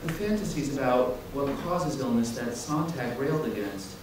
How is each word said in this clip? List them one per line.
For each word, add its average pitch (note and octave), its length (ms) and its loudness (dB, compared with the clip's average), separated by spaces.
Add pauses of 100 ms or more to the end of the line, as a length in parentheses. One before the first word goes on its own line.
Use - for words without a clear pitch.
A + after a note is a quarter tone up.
The E3 80 -2
fantasies E3 640 0
about B2+ 400 4 (160)
what C#3 160 0 (160)
causes E3+ 380 0
illness A#2 300 2
that A#2+ 260 -4
Sontag C#3+ 600 -2
railed C#3 280 2
against G2+ 580 -4